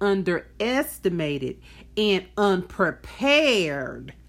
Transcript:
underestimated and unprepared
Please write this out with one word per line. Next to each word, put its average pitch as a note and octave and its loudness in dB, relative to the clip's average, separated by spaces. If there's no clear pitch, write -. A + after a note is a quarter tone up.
underestimated F3+ -2
and G3+ 2
unprepared F#3 0